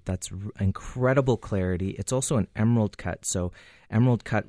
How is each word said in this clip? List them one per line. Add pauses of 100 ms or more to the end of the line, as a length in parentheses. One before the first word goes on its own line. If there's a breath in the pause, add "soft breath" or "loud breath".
that's
r-, (240)
incredible
clarity.
It's
also
an
emerald
cut.
So (360 loud breath)
emerald
cut